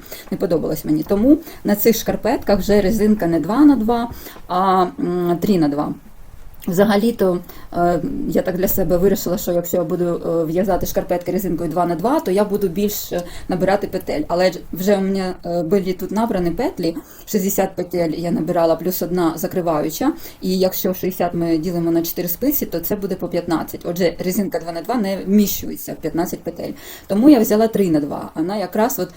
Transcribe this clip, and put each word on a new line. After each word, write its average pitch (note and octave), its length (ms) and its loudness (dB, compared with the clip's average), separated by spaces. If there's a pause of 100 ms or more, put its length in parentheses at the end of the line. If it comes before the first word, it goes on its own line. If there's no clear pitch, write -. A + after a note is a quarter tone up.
(320)
не F#3 60 -2
подобалось D#3+ 480 -2
мені. D#3 180 0
Тому A#3+ 340 4 (260)
на G3+ 120 2
цих A3+ 220 4
шкарпетках G#3 640 0
вже G#3 220 4
резинка G3 460 2
не E3 120 2
два A3 260 4
на C#4+ 100 10
два, A#3 340 0 (380)
а, F#3 400 4 (120)
м, F3 420 0
три G#3 160 4
на D#3 100 4
два. C#3+ 260 -2 (720)
Взагалі-то, G3+ 720 2 (340)
е, F3 280 2 (260)
я F3 140 0
так F3+ 160 -4
для F#3 100 0
себе F3+ 300 2
вирішила, F3+ 400 2
що F3+ 140 -4
якщо F3 260 0
я F3 60 2
буду, E3+ 220 -2
е, E3+ 380 -2
в'язати F3 420 0
шкарпетки F#3 460 -2
резинкою F3 380 -2
два F3 160 0
на E3+ 100 0
два, A#3+ 240 0
то G3+ 120 -2
я G3+ 140 2
буду G3 220 0
більш, G3+ 440 -4
е, F3 120 -4 (240)
набирати F#3+ 400 0
петель. F3+ 400 -4
Але F3 240 2
ж F3 80 -10 (140)
вже F#3+ 240 2
у G3 40 -2
мене, F#3+ 320 -2 (120)
е, F3 180 -2
були F#3 300 0
тут F3+ 180 -8
набрані G3 400 0
петлі, F3 440 -2 (300)
шістдесят F#3+ 500 -2
петель F3 340 -2
я E3+ 220 -4
набирала, E3+ 440 2
плюс F3 260 -4
одна E3+ 340 0
закриваюча. E3+ 800 -2 (280)
І F#3 180 0
якщо F#3 340 0
шістдесят F3+ 400 -2
ми E3 240 0
ділимо E3+ 340 0
на E3 100 2
чотири F3 260 -4
спиці, B3+ 380 -2
то E3 140 -6
це F#3 160 -4
буде F#3+ 200 -4
по F3 120 -6
п'ятнадцять. E3+ 580 -4
Отже, F3 340 0
резинка F3+ 400 -2
два E3 120 -6
на E3 100 -6
два A3+ 140 -2
не G3 220 0
вміщується F#3+ 760 0
в - 20 -8
п'ятнадцять - 480 -4
петель. - 280 -6 (360)
Тому A3 220 6
я C4+ 100 10
взяла G#3+ 280 4
три G3+ 220 2
на D#3 100 4
два. - 360 -6
Вона F3 220 -2
якраз G#3 420 0
от, F3 180 -4